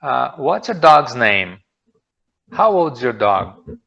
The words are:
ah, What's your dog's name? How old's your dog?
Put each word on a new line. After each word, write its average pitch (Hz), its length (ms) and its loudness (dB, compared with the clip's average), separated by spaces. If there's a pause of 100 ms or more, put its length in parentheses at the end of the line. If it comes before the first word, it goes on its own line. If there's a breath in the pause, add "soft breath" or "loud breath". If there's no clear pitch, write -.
ah, 127 340 -4
What's 170 320 -4
your 214 100 -6
dog's 151 360 4
name? 98 440 -2 (920)
How 214 200 2
old's 156 300 -2
your 123 100 -2
dog? 101 760 -4